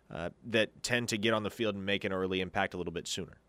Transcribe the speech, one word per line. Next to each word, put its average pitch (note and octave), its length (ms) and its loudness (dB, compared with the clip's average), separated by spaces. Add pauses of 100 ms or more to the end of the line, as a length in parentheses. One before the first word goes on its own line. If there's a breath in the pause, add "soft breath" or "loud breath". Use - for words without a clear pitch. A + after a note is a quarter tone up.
uh, E2 220 -4 (120)
that A2 380 0
tend A#2+ 280 0
to A2+ 100 0
get A2 160 4
on G#2+ 80 2
the G2 80 -2
field G#2+ 240 0
and G2 100 -6
make G2+ 180 2
an G2+ 80 0
early F#2 300 0
impact F#2 320 0
a F#2+ 40 -6
little F2 160 -4
bit E2 140 -6
sooner. - 300 -6 (120)